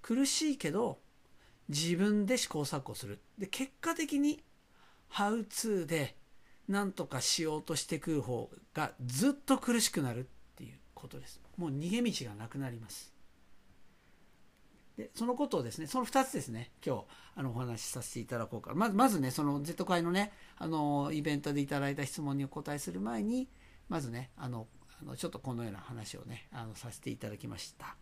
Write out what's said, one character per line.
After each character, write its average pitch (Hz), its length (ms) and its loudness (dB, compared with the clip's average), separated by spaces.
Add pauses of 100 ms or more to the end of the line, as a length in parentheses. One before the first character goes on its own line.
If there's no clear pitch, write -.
苦 262 240 4
し 302 280 2
い - 20 -4
け 147 160 0
ど、 214 260 0 (680)
自 160 280 2
分 208 300 6
で - 120 4
試 - 100 0
行 156 140 -2
錯 143 200 -2
誤 - 140 -8
す - 100 -8
る。 101 140 -8 (180)
で、 190 80 -2
結 262 340 -4
果 330 140 0
的 294 240 0
に、 294 240 4 (680)
ハ 202 220 2
ウ 220 140 0
ツ 202 400 0
ー - 20 -6
で 147 300 0 (500)
何 196 240 2
と 165 160 -4
か 131 140 -2
し - 240 2
よ 156 140 0
う - 40 -4
と 151 140 -2
し - 80 0
て 160 160 -2
く 165 140 0
る 147 60 4
方 123 300 -4 (240)
が 156 160 -2 (140)
ず 135 260 4
っ - 20 4
と 277 240 4
苦 240 240 4
し 220 80 4
く 165 140 0
な 123 100 0
る 117 80 -4
っ 131 40 -4 (320)
て - 80 -12
い 117 80 -14
う 135 60 -20 (160)
こ - 120 -16
と - 140 -12
で - 80 -12
す。 - 120 -14 (160)
も 170 120 -2
う - 20 0
逃 147 180 0
げ 233 140 4
道 170 260 2
が 101 60 -8
な 110 140 -8
く 139 100 -6
な 135 100 -2
り 117 120 -8
ま 113 100 -14
す。 - 260 -14 (1800)
で、 - 180 -8
そ 226 120 0
の 247 80 4
こ 277 120 2
と 214 120 2
を 139 40 2
で 117 80 -2
す - 80 -8
ね、 156 80 -4
そ 254 120 0
の 247 60 4
二 262 200 6
つ 254 80 -4
で 185 80 0
す 135 80 -6
ね、 113 220 -6 (140)
今 135 120 2
日、 - 80 -6 (300)
あ - 80 -4
の、 131 80 0
お 110 40 -4
話 120 280 -4
し - 40 -8
さ - 160 -6
せ - 120 -8
て 127 60 -4
い 107 40 -4
た 120 140 -4
だ 110 80 -2
こ 117 120 -6
う - 40 -4
か - 80 -12
な。 143 60 0
ま 220 120 6
ず、 196 80 2
ま 254 120 10
ず 190 120 4
ね、 131 100 4
そ 151 140 0
の、 143 180 2
ゼ 160 120 -4
ッ - 20 -10
ト 185 80 0
会 175 180 4
の 170 80 2
ね、 202 220 2 (240)
あ - 100 -6
の、 147 460 2
イ 151 80 0
ベ 147 160 2
ン 143 60 -2
ト 147 100 0
で 143 80 4
い 143 60 2
た 143 140 0
だ 139 100 2
い 143 60 -2
た 143 100 -2
質 - 160 -6
問 139 140 0
に 139 80 2
お 135 40 -4
答 147 260 -6
え 147 40 -4
す 160 120 -6
る 175 100 -4
前 220 220 0
に、 254 260 0 (400)
ま 170 120 0
ず 131 100 -4
ね、 123 260 -6
あ 131 120 -6
の、 113 180 -6 (360)
あ - 20 -12
の、 135 120 -8
ち - 100 -6
ょ - 20 0
っ - 20 -2
と - 80 -10
こ 131 160 -4
の 117 100 -2
よ 113 40 -4
う 101 40 -6
な 95 80 -10
話 110 360 -10
を - 80 -12
ね、 - 260 -12
あ 120 160 -8
の、 110 80 -10
さ 117 160 -12
せ - 120 -14
て 123 80 -6
い 113 60 -4
た - 120 -6
だ 107 80 -6
き 110 100 -10
ま 101 120 -8
し - 160 -12
た。 - 280 -12